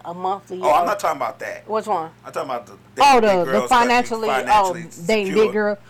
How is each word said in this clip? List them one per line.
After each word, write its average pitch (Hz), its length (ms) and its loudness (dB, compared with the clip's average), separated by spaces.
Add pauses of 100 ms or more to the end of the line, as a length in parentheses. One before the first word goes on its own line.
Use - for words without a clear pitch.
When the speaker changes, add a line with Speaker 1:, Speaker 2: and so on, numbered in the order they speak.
Speaker 1:
a 175 100 -12
monthly 185 500 -6
Speaker 2:
Oh, 151 100 2
I'm 170 100 4
Speaker 1:
or 170 40 0
Speaker 2:
not 202 120 -2
talking 160 180 -4
about 117 220 -6
that. 98 300 -12
Speaker 1:
Which 214 160 -4
one? 170 240 -4 (160)
Speaker 2:
I'm 135 60 -16
talking 160 180 -8
about 123 160 -8
the 101 80 -20 (260)
Speaker 1:
Oh, 262 200 8
Speaker 2:
dating - 20 6
Speaker 1:
the, 220 60 2
Speaker 2:
big 185 180 2
girls - 0 -
Speaker 1:
the - 60 -4
Speaker 2:
so - 0 -
they 214 80 2
can 247 80 -2
Speaker 1:
financially, 240 640 0
Speaker 2:
financially 185 580 0
Speaker 1:
oh, - 180 -20
dating 214 220 0
Speaker 2:
secure. 202 180 2
Speaker 1:
big 190 80 -2
girl. 208 240 -2 (120)